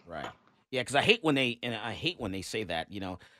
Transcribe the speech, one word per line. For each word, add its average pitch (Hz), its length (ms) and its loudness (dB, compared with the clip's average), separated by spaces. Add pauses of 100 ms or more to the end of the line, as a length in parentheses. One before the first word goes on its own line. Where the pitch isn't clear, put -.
Right. 80 200 -8 (460)
Yeah, 127 100 0
'cause 123 140 -2
I 135 60 6
hate 208 200 6
when 156 140 6
they, 123 260 0
and 120 100 -2
I 110 200 -4
hate 165 260 -4
when 104 140 -2
they 95 100 -4
say 110 220 -4
that, 82 260 -4
you 98 80 -8
know, 92 220 -6 (200)